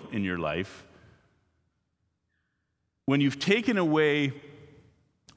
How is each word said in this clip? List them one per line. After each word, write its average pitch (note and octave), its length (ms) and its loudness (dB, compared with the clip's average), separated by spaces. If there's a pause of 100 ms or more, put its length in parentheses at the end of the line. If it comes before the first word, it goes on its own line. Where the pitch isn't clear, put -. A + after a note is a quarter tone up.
(120)
in G#2+ 120 -4
your F2+ 140 -2
life, E2 480 -6 (2250)
when C#3 160 2
you've C#3 180 0
taken A3+ 380 2
away D3+ 540 2 (1040)